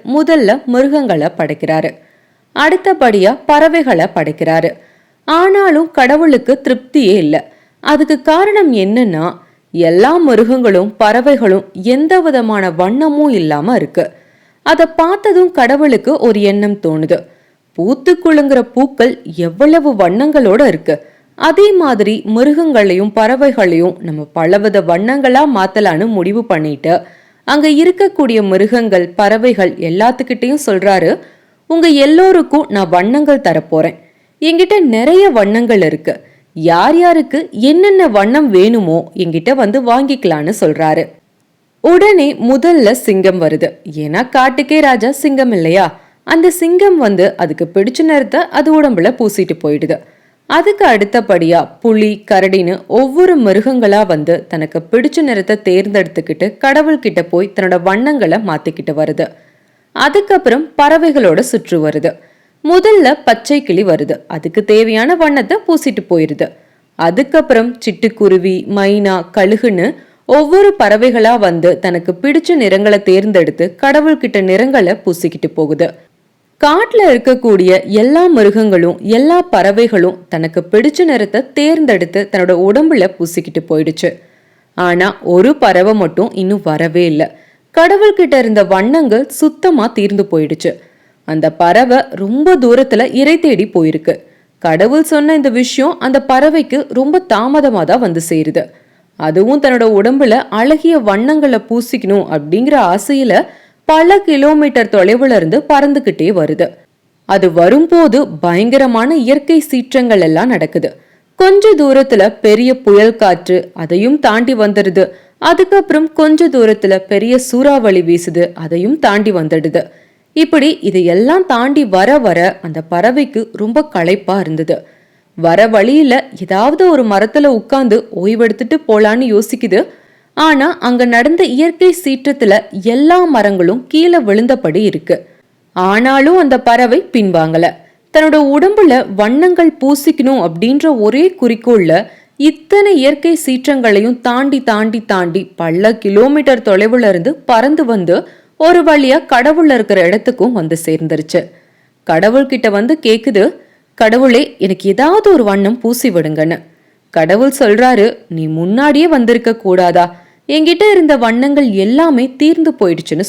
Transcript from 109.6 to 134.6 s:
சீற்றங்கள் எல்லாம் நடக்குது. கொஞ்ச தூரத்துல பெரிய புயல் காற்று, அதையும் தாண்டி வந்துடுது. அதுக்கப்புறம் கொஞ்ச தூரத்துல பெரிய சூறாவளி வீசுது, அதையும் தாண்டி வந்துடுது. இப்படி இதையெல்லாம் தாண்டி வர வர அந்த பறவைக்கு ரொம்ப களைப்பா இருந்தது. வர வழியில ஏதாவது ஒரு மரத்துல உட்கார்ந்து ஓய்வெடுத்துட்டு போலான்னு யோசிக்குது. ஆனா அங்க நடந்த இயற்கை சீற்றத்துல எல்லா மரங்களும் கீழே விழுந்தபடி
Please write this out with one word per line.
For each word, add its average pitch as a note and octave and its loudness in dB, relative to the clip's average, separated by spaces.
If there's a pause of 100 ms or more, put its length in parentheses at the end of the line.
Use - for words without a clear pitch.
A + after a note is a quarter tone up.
சீற்றங்கள் B3 0
எல்லாம் E3 0
நடக்குது. D#3+ -4 (400)
கொஞ்ச G4+ 4
தூரத்துல C4+ 2
பெரிய B3 2
புயல் G#3+ 4
காற்று, F3+ -2
அதையும் G3 -2
தாண்டி A#3+ 0
வந்துடுது. F#3+ 0 (280)
அதுக்கப்புறம் F4 0
கொஞ்ச D#4 2
தூரத்துல G#3+ 0
பெரிய G#3 -2
சூறாவளி B3+ 0
வீசுது, E3+ -2
அதையும் E3+ -4
தாண்டி G#3+ 0
வந்துடுது. D#3+ -2 (500)
இப்படி D#4 0
இதையெல்லாம் G3+ 0
தாண்டி C#4 0
வர G3+ 2
வர F3+ 0
அந்த D#3+ -10 (100)
பறவைக்கு A3+ -2
ரொம்ப A#3 -4
களைப்பா F#3+ -4
இருந்தது. D#3+ -6 (500)
வர E3+ 2
வழியில B3 2 (180)
ஏதாவது C4+ 0
ஒரு C4+ 2
மரத்துல A3 0
உட்கார்ந்து A#3 -2 (180)
ஓய்வெடுத்துட்டு A3+ -2 (140)
போலான்னு A3 0
யோசிக்குது. G#3+ -2 (460)
ஆனா D#4 0
அங்க B3 0
நடந்த B3 2
இயற்கை E4 0
சீற்றத்துல C4 0 (240)
எல்லா D4 2
மரங்களும் G#3 0
கீழே E4+ 2
விழுந்தபடி G#3+ 0